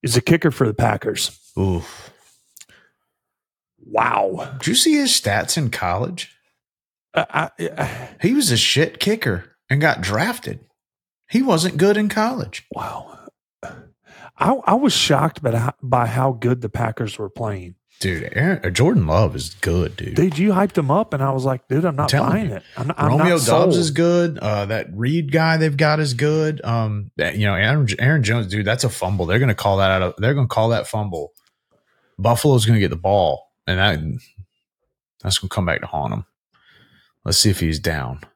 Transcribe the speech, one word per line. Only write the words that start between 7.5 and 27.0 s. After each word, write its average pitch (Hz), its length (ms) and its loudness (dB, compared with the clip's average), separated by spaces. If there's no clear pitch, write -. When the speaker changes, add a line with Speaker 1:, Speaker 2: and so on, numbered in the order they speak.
Speaker 1:
I 139 480 -6
Speaker 2:
He 226 140 2
was 262 160 2
a 117 60 2
shit - 440 0
kicker 135 560 -2
and 139 100 0
got 151 200 2
drafted. 139 600 -4
He 247 140 2
wasn't 175 340 2
good 196 200 4
in 214 120 0
college. 220 640 -4
Speaker 1:
Wow. - 460 -12
I, 190 140 2
I 185 80 4
was 262 180 2
shocked 151 500 0
by 117 140 0
how, 117 260 -2
by 123 240 2
how 127 260 0
good 120 280 -2
the 117 80 -8
Packers 110 500 -4
were 101 120 -8
playing. 95 440 -8
Speaker 2:
Dude, 87 340 -4
Aaron, 160 300 0
uh, 92 60 -2
Jordan 117 380 4
Love 82 280 2
is - 200 -10
good, 85 420 -2
dude. - 200 -10
Speaker 1:
Dude, 160 200 2
you 196 140 2
hyped 190 260 2
him 143 140 0
up, 196 240 0
and 135 80 -2
I 135 80 0
was 131 160 -2
like, 131 200 -4
"Dude, 156 200 0
I'm 156 100 -2
not 147 60 -2
Speaker 2:
I'm 147 60 0
telling 139 120 0
Speaker 1:
buying 196 180 -2
Speaker 2:
you. 101 60 -8
Speaker 1:
it. 92 60 -12
I'm, 123 220 -6
I'm 147 100 2
Speaker 2:
Romeo 156 160 4
Speaker 1:
not 180 40 4
Speaker 2:
Doubs 160 180 2
Speaker 1:
sold." 135 280 4
Speaker 2:
is 170 160 2
good. 170 480 2
Uh, 104 280 -2
that 107 260 -4
Reed 135 400 -2
guy 160 240 4
they've 156 200 0
got 151 220 2
is 147 140 0
good. 151 500 0
Um, 110 540 -2